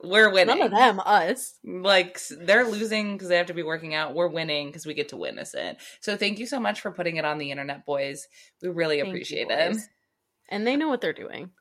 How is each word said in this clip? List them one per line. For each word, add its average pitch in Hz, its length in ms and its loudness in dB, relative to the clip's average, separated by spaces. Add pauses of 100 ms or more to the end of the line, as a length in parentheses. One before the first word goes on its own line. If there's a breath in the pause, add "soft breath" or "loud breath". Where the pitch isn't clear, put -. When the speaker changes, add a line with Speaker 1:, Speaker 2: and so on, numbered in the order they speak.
Speaker 1:
We're 208 260 6
winning. 190 280 6
Speaker 2:
None 302 60 4
of 196 60 2
them, 214 280 6
us. 202 640 2
Speaker 1:
Like, 180 520 2
s-, - 220 -12
they're 196 300 4
losing 208 500 -4
'cause 185 120 -6
they 175 80 6
have 175 100 2
to 175 60 -8
be 165 100 -4
working 160 320 -6
out. 156 180 -2
We're 170 140 0
winning 151 460 -4
'cause 160 120 -14
we 151 80 -8
get 143 160 -4
to - 80 -12
witness 71 360 -8
it. 82 240 -8 (240 loud breath)
So 208 160 -4
thank 202 220 -2
you 240 60 -8
so 269 140 -4
much 208 220 -2
for 202 100 -8
putting 170 240 -4
it 156 100 -4
on 151 120 -2
the 143 140 -6
internet, 139 340 -10
boys. 139 420 -4 (340 soft breath)
We 175 80 -6
really 165 280 0
Speaker 2:
Thank 139 80 0
you, 190 60 -6
Speaker 1:
appreciate - 380 -6
it. 156 240 2
Speaker 2:
boys. 220 140 -6 (600)
And 208 180 -4
they 262 80 2
know 311 140 0
what 247 100 -2
they're 160 140 -2
doing. - 480 -14